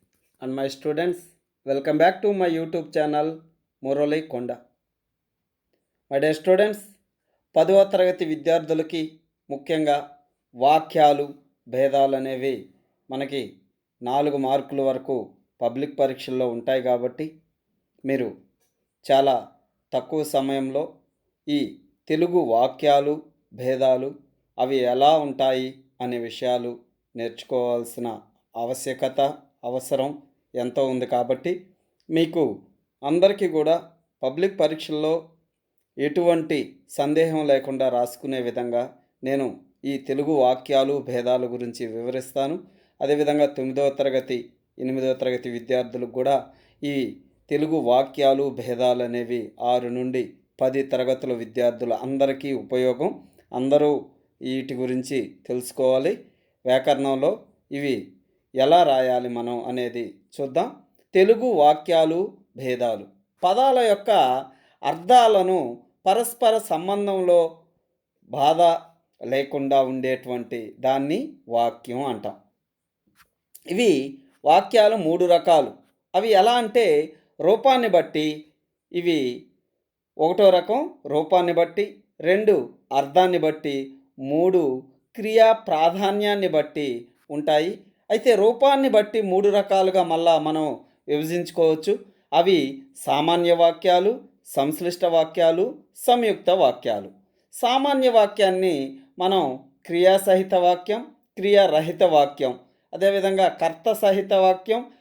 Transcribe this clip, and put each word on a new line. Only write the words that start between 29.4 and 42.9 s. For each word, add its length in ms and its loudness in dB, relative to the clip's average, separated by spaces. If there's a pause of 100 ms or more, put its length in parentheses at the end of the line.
అవసరం 580 -6 (340)
ఎంతో 320 -2
ఉంది. 180 -4
కాబట్టి 600 -4 (440)
మీకు 500 -2 (440)
అందరికీ 440 2
కూడా 420 -2 (340)
పబ్లిక్ 360 -4
పరీక్షల్లో 720 -4 (680)
ఎటువంటి 840 -2 (100)
సందేహం 580 0
లేకుండా 420 0
రాసుకునే 520 -4
విధంగా 540 -4 (280)
నేను 360 -4 (260)
ఈ 120 -6
తెలుగు 360 -4
వాక్యాలు, 760 0
భేదాల 380 -2
గురించి 420 -10
వివరిస్తాను. 760 -6 (380)